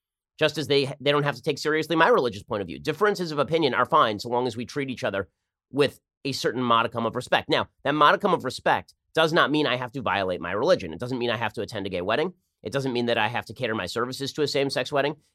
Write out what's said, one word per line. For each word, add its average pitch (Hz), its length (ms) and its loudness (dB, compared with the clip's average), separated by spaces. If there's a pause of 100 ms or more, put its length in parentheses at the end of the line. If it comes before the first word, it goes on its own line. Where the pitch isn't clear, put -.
(400)
just 151 180 2
as 139 100 -6
they, 139 320 2
they 135 120 2
don't 147 120 2
have 143 120 -2
to 120 60 -16
take 151 160 -4
seriously 156 380 -2
my 165 120 6
religious 123 360 2
point 107 180 -4
of 92 60 -6
view. 71 120 -10
Differences 175 520 -2
of 147 80 -4
opinion 156 340 0
are 226 120 2
fine 120 340 2
so 117 100 -10
long 123 180 0
as 113 100 -6
we 120 80 -8
treat 139 240 -6
each 120 140 -8
other 98 260 -2 (420)
with 135 280 0 (240)
a 139 80 -4
certain 127 320 -2
modicum 117 420 2
of 110 100 -2
respect. 123 340 0
Now, 131 180 2 (160)
that 139 100 0
modicum 175 400 4
of 123 100 -2
respect 127 500 -2 (200)
does 160 180 4
not 147 200 4
mean 147 160 2
I 123 100 0
have 123 160 -8
to 135 80 -6
violate 92 400 0
my 85 100 -6
religion. 104 400 2
It 85 80 -10
doesn't 127 200 -4
mean 117 100 0
I 110 80 0
have 113 160 -4
to 113 80 -6
attend 98 240 -6
a 98 40 -6
gay 90 120 -4
wedding. 127 320 0 (300)
It 104 100 -8
doesn't 135 200 -2
mean 120 120 0
that 117 140 2
I 107 80 2
have 110 180 -4
to 113 80 -16
cater 113 220 -4
my 95 100 -4
services 127 480 -6
to 156 80 -4
a 143 60 0
same-sex 135 440 -2
wedding. 147 260 -2 (180)